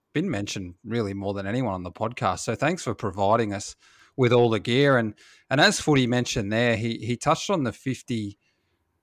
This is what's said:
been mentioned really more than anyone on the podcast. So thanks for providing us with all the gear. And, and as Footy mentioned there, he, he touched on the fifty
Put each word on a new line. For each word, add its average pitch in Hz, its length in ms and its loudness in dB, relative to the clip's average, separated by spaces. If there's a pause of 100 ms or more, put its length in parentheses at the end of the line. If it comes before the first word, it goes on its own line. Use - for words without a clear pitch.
(140)
been 180 160 -2
mentioned 101 540 -6
really 110 300 -4
more 98 200 -4
than 98 140 -6
anyone 117 260 -2
on 90 100 -6
the 87 100 -10
podcast. 113 460 -2
So 117 160 -4
thanks 170 280 -2
for 110 100 -4
providing 104 600 0
us - 240 -10 (400)
with 123 160 4
all 120 160 6
the 110 100 2
gear. 131 380 4
And, 107 160 0 (360)
and 135 120 2
as 202 180 4
Footy 135 280 4
mentioned 120 440 -2
there, 117 240 2
he, 113 220 -2
he 117 180 -4
touched 156 340 -2
on 180 140 0
the 113 80 -2
fifty 110 640 -6 (640)